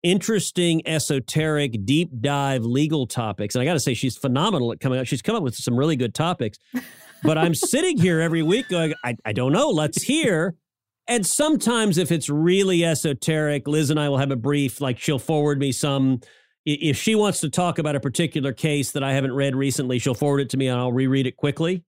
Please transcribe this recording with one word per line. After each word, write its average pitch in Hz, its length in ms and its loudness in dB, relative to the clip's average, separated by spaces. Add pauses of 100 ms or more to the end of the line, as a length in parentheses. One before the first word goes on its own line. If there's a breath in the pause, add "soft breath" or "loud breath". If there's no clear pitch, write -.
interesting, 175 840 0
esoteric, 147 960 -2
deep 160 240 2 (100)
dive 139 440 0
legal 143 420 0
topics. 107 480 -6
And 127 80 0
I 127 40 0
gotta 160 140 0
say, 131 140 0
she's 123 240 -4
phenomenal 139 540 0
at - 80 -10
coming 127 180 -2
up. 131 80 -4
She's 131 160 -4
come 220 140 0
up 202 80 -2
with 123 100 -2
some - 240 -2
really 151 180 2
good 120 200 -2
topics. 156 420 -2 (640 loud breath)
But 156 160 2
I'm 165 160 4
sitting 311 460 0
here 170 200 4
every 165 220 2
week 185 260 2
going, 165 360 0
"I, 123 200 -2
I 110 80 -4
don't 127 200 0
know. 180 180 4
Let's 151 320 0
hear." 196 540 0 (520)
And 233 180 0
sometimes 226 720 2
if 175 140 0
it's 165 180 -2
really 175 560 2
esoteric, 151 840 0
Liz 147 220 2
and 156 100 2
I 147 80 0
will 139 120 2
have 139 120 0
a 135 40 -2
brief, 139 440 -2
like, 131 180 -2
she'll 143 220 -2
forward 147 400 0
me 139 120 0
some, 135 500 0 (440 soft breath)
i-, 147 140 0
if 151 160 0
she 220 200 2
wants 208 260 2
to 156 80 -2
talk 175 300 0
about 151 160 -2
a 135 40 0
particular 139 540 -2
case 147 380 -2
that 139 120 -4
I 139 100 0
haven't 135 200 0
read 139 220 0
recently, 127 440 0
she'll 113 140 -2
forward 143 260 2
it 139 120 -2
to 135 60 -2
me 135 100 0
and 123 120 0
I'll 123 120 -2
reread 135 360 2
it - 80 -6
quickly. 165 520 -2